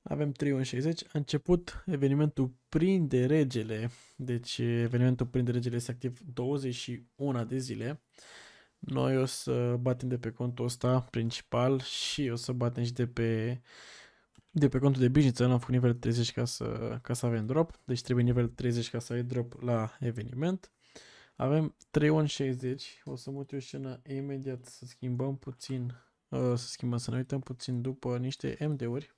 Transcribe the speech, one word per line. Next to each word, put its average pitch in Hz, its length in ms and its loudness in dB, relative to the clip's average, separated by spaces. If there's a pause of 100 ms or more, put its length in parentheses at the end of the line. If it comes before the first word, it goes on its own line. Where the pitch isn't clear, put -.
Avem 147 300 -2
trei 143 200 0
oni 131 140 0
șaizeci. 147 400 -2
A - 60 -20
început - 720 0
evenimentul 139 680 2 (180)
Prinde 156 560 4
Regele. 120 640 2 (260)
Deci 120 420 -4
evenimentul 120 680 2
Prinde 123 260 0
Regele 120 240 0
este 120 160 -4
activ 123 280 -8
douăzeci 131 560 -4
și 120 280 -8 (120)
una 135 280 -2
de 117 140 -4
zile. 127 440 -6 (800)
Noi 131 380 0
o 131 80 4
să 123 540 0
batem 127 280 0
de 127 100 -2
pe 117 140 -4
contul 123 340 -4
ăsta 123 340 2
principal 120 800 0
și - 500 -4
o 117 60 -2
să 120 160 -6
batem 120 320 0
și 120 100 -2
de 123 140 0
pe, 117 540 0 (880)
de 143 200 6
pe 131 100 2
contul 131 220 4
de 123 60 8
bișniță. 127 400 6
L-am 127 120 6
făcut 127 140 -2
nivel 123 200 4
treizeci 117 380 0
ca 120 140 -2
să, 113 560 -6
ca 127 120 -4
să 127 120 -2
avem 117 200 0
drop. 156 380 0
Deci 123 180 -4
trebuie 123 240 2
nivel 120 240 4
treizeci 120 400 -2
ca 117 100 -4
să 117 140 -8
ai 120 100 -2
drop 120 380 -4
la 117 380 -2
eveniment. 123 720 -4 (640)
Avem 151 400 2 (160)
trei 151 180 4
oni 156 180 4
șaizeci. 131 760 -4
O 139 100 -8
să 127 140 -12
mut 139 220 -10
eu 139 80 -6
scena 131 480 -10
imediat 135 580 -6
să - 200 -18
schimbăm 127 520 -4
puțin, 123 580 -8 (320)
uh, 131 120 -4
să 123 280 0
schimbăm, 120 300 -4
să 117 140 -4
ne 123 60 -2
uităm 131 220 -4
puțin 127 420 -6
după 127 360 -4
niște 127 400 -6 (100)
M 151 80 0
D-uri. 123 420 -6